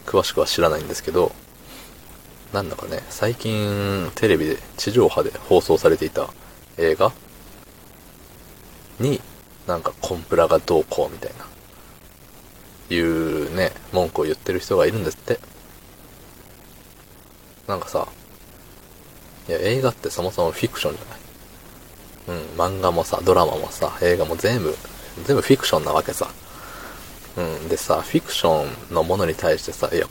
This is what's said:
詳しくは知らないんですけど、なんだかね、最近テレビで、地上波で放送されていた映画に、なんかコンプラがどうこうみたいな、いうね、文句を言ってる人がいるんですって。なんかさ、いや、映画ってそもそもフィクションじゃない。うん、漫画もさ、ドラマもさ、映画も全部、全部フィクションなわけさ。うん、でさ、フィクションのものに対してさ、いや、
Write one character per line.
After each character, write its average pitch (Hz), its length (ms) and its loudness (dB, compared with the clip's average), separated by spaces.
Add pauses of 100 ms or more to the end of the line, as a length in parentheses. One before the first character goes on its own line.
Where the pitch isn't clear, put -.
詳 95 160 4
し - 100 -2
く - 80 0
は 76 60 4
知 - 160 0
ら 82 80 6
な 76 80 0
い 76 40 -6
ん 73 60 -10
で 76 60 -6
す - 80 -8
け - 80 -6
ど、 87 220 2 (1200)
な 101 80 0
ん 85 80 -6
だ - 60 -8
か - 100 -12
ね、 - 240 -8
最 117 240 -2
近 101 800 -2
テ 110 140 2
レ 87 100 6
ビ 76 80 0
で、 76 100 -2 (220)
地 - 120 -2
上 110 200 6
波 85 120 2
で - 80 4
放 - 300 4
送 80 160 4
さ 80 140 6
れ 82 80 4
て 78 80 -2
い 76 40 -4
た - 200 -4 (480)
映 82 160 4
画 101 180 2 (1900)
に、 131 220 0 (460)
な 87 100 0
ん 82 60 -6
か - 180 -4
コ - 140 -4
ン 85 80 -8
プ 87 140 0
ラ 82 120 6
が 80 100 6
ど 82 220 2
う - 80 0
こ 69 220 0
う - 20 -14
み - 60 -14
た - 100 -10
い - 100 -12
な、 - 60 -16 (1400)
い 85 120 0
う 80 540 0
ね、 90 180 2 (200)
文 90 160 2
句 80 140 -2
を - 20 2
言 78 80 0
っ 76 40 -2
て - 180 -4
る 90 60 -2
人 - 180 0
が 90 80 6
い 90 40 4
る 110 80 -4
ん 95 60 -4
で 78 60 -2
す - 80 -12
っ - 20 -20
て。 - 180 -4 (2250)
な 101 100 -2
ん 87 40 -4
か - 80 -10
さ、 - 180 -2 (1400)
い - 40 -2
や、 85 60 0
映 110 220 2
画 131 80 2
っ 113 60 0
て - 160 -6
そ - 120 -6
も 92 80 -2
そ 90 140 0
も 80 80 0
フ - 80 -8
ィ - 80 0
ク - 100 -8
シ - 80 -4
ョ 73 40 0
ン 76 60 -8
じ - 40 -12 (1300)
ゃ 87 60 -6
な - 20 -6
い。 82 40 -6
う 76 40 -8
ん、 - 20 -12 (120)
漫 92 240 0
画 92 100 4
も 82 120 2
さ、 - 200 -2
ド 92 80 6
ラ 90 140 8
マ 78 100 -2
も 76 140 -6
さ、 - 320 -4
映 87 160 4
画 82 80 0
も 80 100 -4
全 107 260 0
部、 78 140 -2 (480)
全 139 120 2
部 101 40 2
フ 135 140 6
ィ 131 40 2
ク - 80 -4
シ - 60 2
ョ 82 60 4
ン 76 80 -2
な 73 60 -2
わ 78 100 2
け - 100 -4
さ。 - 160 -4 (1120)
う 90 40 -2
ん、 80 280 -6
で 82 80 0
さ、 80 240 -2
フ - 160 0
ィ - 40 2
ク - 120 -10
シ - 100 -4
ョ 78 220 4
ン - 280 -10
の 82 80 2
も 90 140 2
の 98 80 2
に 82 100 0
対 80 240 2
し - 40 -8
て - 100 -8
さ、 - 220 -2
い 85 40 2
や、 - 120 0